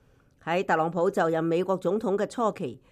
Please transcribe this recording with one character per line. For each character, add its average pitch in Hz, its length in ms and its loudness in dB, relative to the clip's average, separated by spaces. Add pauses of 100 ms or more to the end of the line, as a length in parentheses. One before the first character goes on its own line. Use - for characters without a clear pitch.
(440)
喺 180 200 -2
特 185 120 2
朗 160 160 2
普 180 180 0
就 190 180 2
任 160 160 2
美 165 200 2
國 190 120 0
總 185 240 0
統 202 160 0
嘅 196 140 -2
初 220 220 0
期， 131 280 -10 (120)